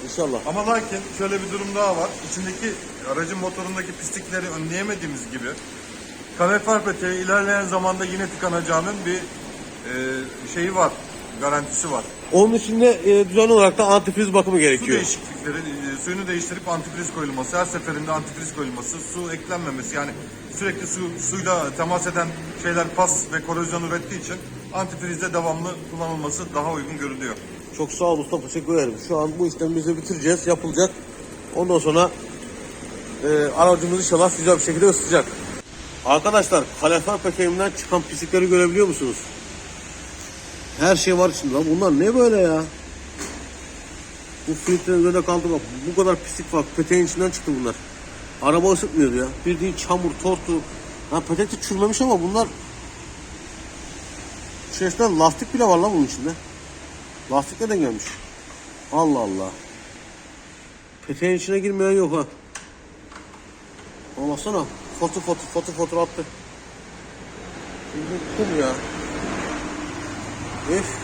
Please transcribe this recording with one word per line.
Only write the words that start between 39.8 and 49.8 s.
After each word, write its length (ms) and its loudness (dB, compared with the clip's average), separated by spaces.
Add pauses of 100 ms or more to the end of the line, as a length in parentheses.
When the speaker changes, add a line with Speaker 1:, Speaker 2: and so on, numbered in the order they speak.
Speaker 1:
Her 160 8
şey 220 4
var 120 6
içinde 240 -2
lan. 160 2
Bunlar 300 6
ne 140 4
böyle 260 8
ya? 220 4 (1900)
Bu 60 0
filtrenin 440 2
üzerinde 260 6
kaldı 280 2
bak. 80 2 (260)
Bu 160 2
kadar 220 6
pislik 300 -8
var. 100 4 (120)
Peteğin 300 4
içinden 240 0
çıktı 300 -4
bunlar. 140 -2 (680)
Araba 300 6
ısıtmıyordu 440 2
ya. 100 0 (200)
Bildiğin 300 0
çamur, 340 0 (120)